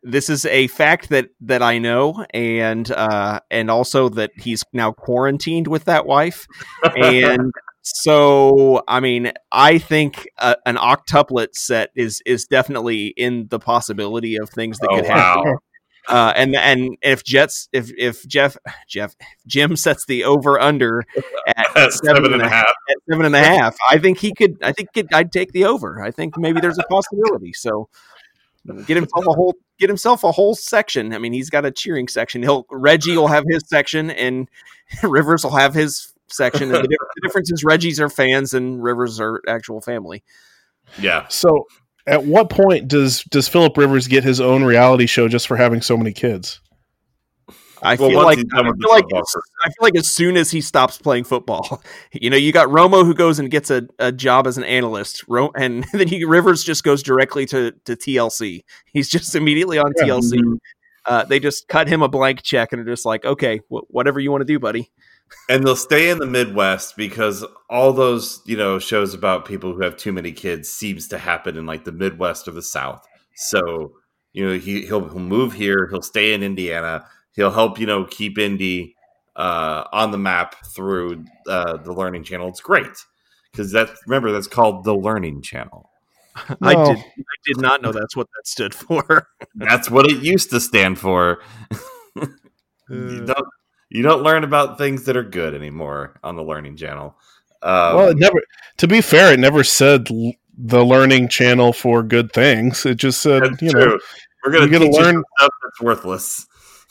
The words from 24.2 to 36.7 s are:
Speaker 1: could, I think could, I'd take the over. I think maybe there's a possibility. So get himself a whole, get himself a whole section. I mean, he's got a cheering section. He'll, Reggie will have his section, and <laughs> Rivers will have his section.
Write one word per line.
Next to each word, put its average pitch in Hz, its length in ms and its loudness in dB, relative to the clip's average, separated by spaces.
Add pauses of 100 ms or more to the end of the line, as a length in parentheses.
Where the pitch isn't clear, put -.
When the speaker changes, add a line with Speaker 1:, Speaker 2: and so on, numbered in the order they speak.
Speaker 1:
could, 196 280 2
I 123 100 -2
think 185 200 -10
could, 196 220 -4
I'd 170 180 2
take 185 200 -4
the 185 120 2
over. 113 400 -2
I 107 60 -6
think 156 260 -10
maybe 165 240 0
there's 170 180 -2
a 175 120 -2
possibility. 196 640 -2
So 110 340 -8 (1000)
get 156 100 0
himself 175 300 -2
a 165 60 2
whole, 175 220 0 (240)
get 196 120 2
himself 233 340 0
a 165 80 2
whole 202 220 2
section. 127 600 -4
I 110 40 -8
mean, 117 160 -6
he's 131 160 -8
got 147 160 -2
a 139 40 -2
cheering 135 380 -6
section. 120 340 -6
He'll, 135 280 2
Reggie 151 460 2
will 151 120 4
have 147 200 2
his 160 180 -2
section, 156 440 -2
and 127 380 -4 (280)
<laughs> - 260 -12
Rivers 156 420 2
will 143 120 -2
have 139 180 2
his 151 380 -2 (160)
section. 139 360 -2 (100)